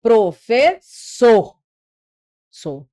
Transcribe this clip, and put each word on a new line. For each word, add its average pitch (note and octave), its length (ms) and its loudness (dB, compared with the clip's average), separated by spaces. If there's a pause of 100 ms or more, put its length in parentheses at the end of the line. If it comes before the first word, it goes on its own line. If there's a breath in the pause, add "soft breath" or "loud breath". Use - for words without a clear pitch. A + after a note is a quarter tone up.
Professor. A#3 1600 -2 (920)
Sou. C#3 420 -16